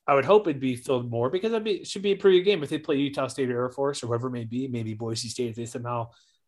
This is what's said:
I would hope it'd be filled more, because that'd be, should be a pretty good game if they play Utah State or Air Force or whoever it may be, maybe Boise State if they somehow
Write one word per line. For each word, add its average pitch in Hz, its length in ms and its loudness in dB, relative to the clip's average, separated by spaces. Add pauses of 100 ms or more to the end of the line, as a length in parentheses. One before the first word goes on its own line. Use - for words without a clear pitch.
I 143 60 6
would 135 100 4
hope 202 240 6
it'd 139 120 -2
be 131 140 0
filled 123 340 -2
more, 117 220 0
because 190 220 -2
that'd 220 120 -2
be, 208 200 -2
should 196 180 -8
be 196 100 2
a 196 40 2
pretty 190 240 8
good 180 60 0
game 190 180 4
if 139 40 -8
they 156 100 -2
play 151 180 -2
Utah 139 320 0
State 127 220 -2
or 123 120 0
Air 127 80 0
Force 139 320 -2
or 120 60 -6
whoever 120 180 0
it 123 60 -4
may 120 120 -6
be, 123 220 -4
maybe 113 280 -4
Boise 113 340 -6
State 120 220 -4
if 107 60 -12
they 117 100 -8
somehow 120 440 -6 (380)